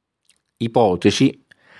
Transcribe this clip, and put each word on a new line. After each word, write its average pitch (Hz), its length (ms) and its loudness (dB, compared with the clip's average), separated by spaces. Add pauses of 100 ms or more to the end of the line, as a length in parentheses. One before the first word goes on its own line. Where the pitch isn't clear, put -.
(580)
ipotesi, 113 880 0 (340)